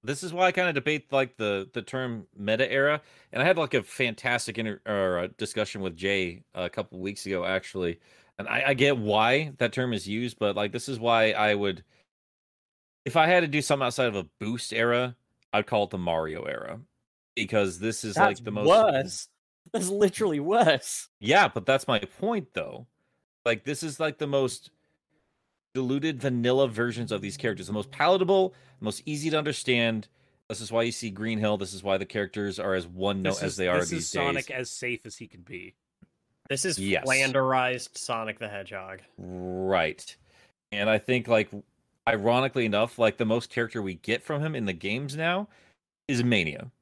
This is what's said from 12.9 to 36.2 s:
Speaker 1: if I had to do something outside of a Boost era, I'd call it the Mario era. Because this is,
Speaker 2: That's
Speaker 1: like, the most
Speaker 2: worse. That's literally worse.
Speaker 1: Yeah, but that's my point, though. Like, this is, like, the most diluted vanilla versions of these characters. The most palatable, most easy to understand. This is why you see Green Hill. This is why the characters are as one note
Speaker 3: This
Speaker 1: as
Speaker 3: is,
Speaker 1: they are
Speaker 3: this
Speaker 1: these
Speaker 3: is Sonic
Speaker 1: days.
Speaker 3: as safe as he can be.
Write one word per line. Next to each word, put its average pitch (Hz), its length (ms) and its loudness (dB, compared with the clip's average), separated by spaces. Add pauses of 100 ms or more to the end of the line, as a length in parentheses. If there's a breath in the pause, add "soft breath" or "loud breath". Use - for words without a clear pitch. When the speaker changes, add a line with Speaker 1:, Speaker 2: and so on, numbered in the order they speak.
Speaker 1:
if 123 120 -4
I 160 80 6
had 180 140 6
to 170 80 0
do 143 160 0
something 139 220 2
outside 123 220 0
of 107 80 -2
a 92 120 -4 (120)
Boost 113 340 -6
era, 120 420 2 (380)
I'd 104 120 2
call 104 200 0
it - 40 -12
the 95 80 -6
Mario 82 460 -2
era. 71 360 -8 (560)
Because 101 440 0
this 110 240 -4
is, 107 120 -6
Speaker 2:
That's 196 240 4
Speaker 1:
like, 120 60 -16
the 107 60 -8
most 104 160 -2
Speaker 2:
worse. 185 600 2 (460)
That's 185 160 -2
literally 196 500 2
worse. 160 680 2 (120)
Speaker 1:
Yeah, 151 280 6
but 107 180 -4
that's 135 220 2
my 117 120 2 (200)
point, 202 340 -2
though. 87 320 -8 (580)
Like, 117 200 0
this 139 180 -4
is, 156 180 -8
like, 156 200 -2
the 151 80 -2
most 139 420 0 (1040)
diluted 135 480 -2
vanilla 127 480 4
versions 113 420 -2
of 101 100 -2
these 98 160 -8
characters. 95 300 -4
The 101 60 -4
most 107 180 -4
palatable, 185 640 4 (260 soft breath)
most 107 260 -6
easy 151 240 -4
to 156 80 2
understand. 120 680 0 (400)
This 107 140 -8
is 107 100 -10
why 117 120 2
you 120 100 0
see 113 160 -8
Green 107 280 -4
Hill. 107 200 2
This 95 160 -6
is 92 100 -12
why 98 140 2
the 95 80 -2
characters 101 540 -4
are 95 160 0
as 87 120 -2
one 95 340 -2
note 95 100 0
Speaker 3:
This 95 120 -4
Speaker 1:
as 95 80 -2
Speaker 3:
is, - 60 -8
Speaker 1:
they 92 100 0
are 90 120 4
Speaker 3:
this 87 100 -2
Speaker 1:
these 85 140 -4
Speaker 3:
is - 60 -6
Sonic 90 380 -2
Speaker 1:
days. 131 100 -10
Speaker 3:
as 127 140 -8
safe 123 340 -8
as 110 120 -18
he 113 100 -16
can 87 140 -20
be. 92 340 -16 (720)